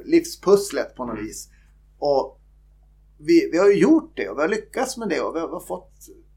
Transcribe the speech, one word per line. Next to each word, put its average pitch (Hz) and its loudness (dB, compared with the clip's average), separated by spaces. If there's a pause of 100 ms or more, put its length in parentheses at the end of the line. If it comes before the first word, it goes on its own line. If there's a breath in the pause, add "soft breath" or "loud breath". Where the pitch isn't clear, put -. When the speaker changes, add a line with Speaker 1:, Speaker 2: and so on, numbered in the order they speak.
Speaker 1:
livspusslet 170 0
på 123 -10
något 117 -10
Speaker 2:
Mm. 104 -10
Speaker 1:
vis. - -14 (480)
Och 143 0 (800)
vi, 151 4
vi 156 -2
har 196 4
ju 202 6
gjort 302 4
det 101 -6
och 110 -10
vi 139 -2
har 160 2
lyckats 240 -6
med 226 -8
det 143 -2
och 104 -6
vi 160 -6
har, 165 -6
vi - -12
har 180 -10
fått - -12 (440)